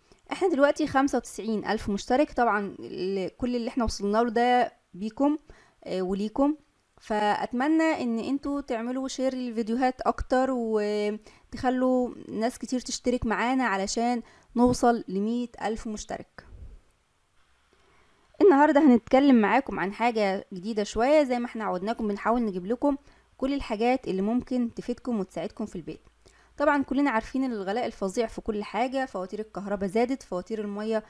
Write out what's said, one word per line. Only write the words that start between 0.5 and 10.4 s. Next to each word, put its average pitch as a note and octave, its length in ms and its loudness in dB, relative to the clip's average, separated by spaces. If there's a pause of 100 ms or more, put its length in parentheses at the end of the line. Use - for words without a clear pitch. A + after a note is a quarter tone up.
خمسة C4+ 320 2
وتسعين G#3+ 480 -4
ألف A3 240 -2
مشترك، B3+ 420 0
طبعا G#3 480 0
ال-، F#3 560 -6
كل B3 200 -4
اللي A#3 120 -4
احنا B3 160 -2
وصلنا G#3 340 -2
له A#3+ 120 2
ده B3 420 2 (220)
بيكم، A3 440 -2 (460)
آه، F#3 180 -4
وليكم، G#3+ 520 0 (460)
فأتمنى B3 1000 0
إن A#3 160 -2
انتوا C#4 420 -4
تعملوا B3+ 480 -4
شير C4 260 -2
للفيديوهات B3 680 -2
أكتر، B3+ 500 0